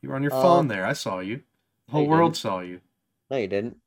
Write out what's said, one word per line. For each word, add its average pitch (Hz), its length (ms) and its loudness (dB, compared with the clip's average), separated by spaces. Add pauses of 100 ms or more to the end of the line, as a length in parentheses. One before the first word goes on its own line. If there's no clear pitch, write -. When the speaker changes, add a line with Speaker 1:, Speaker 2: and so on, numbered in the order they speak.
Speaker 1:
You 135 80 -12
were 135 60 -6
on 135 80 -4
your 143 100 0
Speaker 2:
Uh, 131 80 0
Speaker 1:
phone 135 260 6
there. 98 180 -4
I 117 80 -2
saw 95 260 -6
you. 101 180 -8
The 151 40 -14 (480)
Speaker 2:
no, - 40 -12
Speaker 1:
whole 151 100 2
Speaker 2:
you 147 60 0
Speaker 1:
world 165 240 6
Speaker 2:
didn't. - 80 -8
Speaker 1:
saw 98 200 -4
you. 90 200 -14 (480)
Speaker 2:
No, 135 80 -2
you 107 100 -2
didn't. 101 400 -4